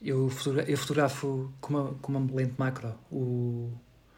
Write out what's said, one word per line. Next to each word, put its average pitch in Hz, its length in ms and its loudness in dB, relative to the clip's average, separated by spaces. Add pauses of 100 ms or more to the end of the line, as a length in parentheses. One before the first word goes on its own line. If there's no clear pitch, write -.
Eu 131 280 2
fotogra-, 135 400 0
eu 147 80 4
fotografo 135 840 2
com 147 140 -2
uma, 139 200 0
com 139 220 -6
uma 131 180 0
lente 131 240 0
macro 127 360 -2 (160)
o, 123 640 -2 (460)